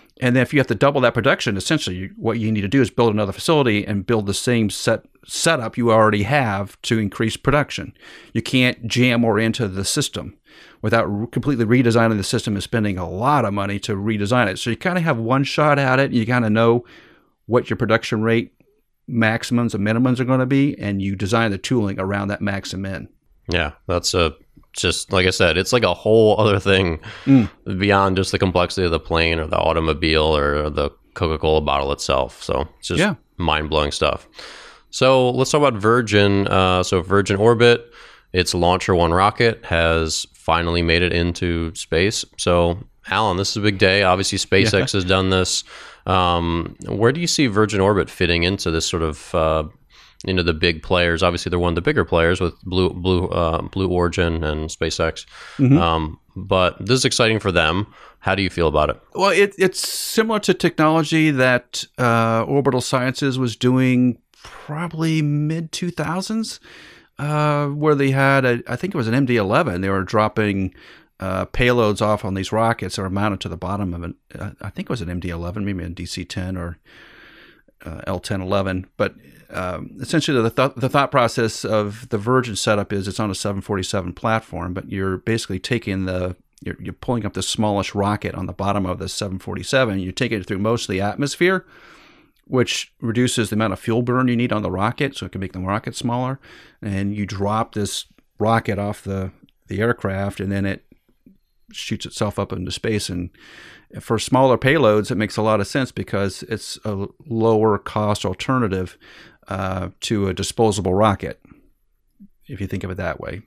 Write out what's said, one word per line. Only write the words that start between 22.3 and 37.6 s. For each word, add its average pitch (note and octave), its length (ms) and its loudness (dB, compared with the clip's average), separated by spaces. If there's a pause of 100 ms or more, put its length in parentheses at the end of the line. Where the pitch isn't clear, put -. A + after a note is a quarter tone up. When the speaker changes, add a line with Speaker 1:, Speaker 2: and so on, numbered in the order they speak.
Speaker 1:
maximum G2 540 -6
in. C2+ 140 -12 (440)
Speaker 2:
Yeah, E2 200 0 (140)
that's F2 280 -2
a, E2+ 200 2 (380)
just, - 400 -2
like F#2 140 4
I F#2 40 4
said, F2 280 2
it's F#2+ 140 -2
like B2 120 2
a F2 100 2
whole G#2+ 460 4
other G#2 180 4
thing F#2+ 400 2 (280)
Speaker 1:
Mm. B2+ 220 6 (300)
Speaker 2:
beyond G2 380 4
just F#2+ 160 0
the G2 60 2
complexity F2+ 460 2
of F2 60 2
the D#2+ 80 0
plane E2 400 0
or D#2 80 -4
the D#2+ 120 -2
automobile D#2+ 800 2
or D2 340 0
the D2 200 -2 (220)
Coca-Cola D#2 480 0
bottle C#2+ 320 -2
itself. C2 500 -2
So C#2 240 -4 (120)
it's - 100 -14
just F2 100 -2
Speaker 1:
Yeah. F#3+ 160 2 (220)
Speaker 2:
mind-blowing D2+ 560 0
stuff. - 340 -2 (640)
So C3 400 4
let's B2+ 200 0
talk D3+ 100 2
about B2+ 200 2
Virgin. G2+ 680 4
Uh, F#2 340 4
so F2+ 200 0
Virgin G2 340 2
Orbit, A#2 560 4 (400)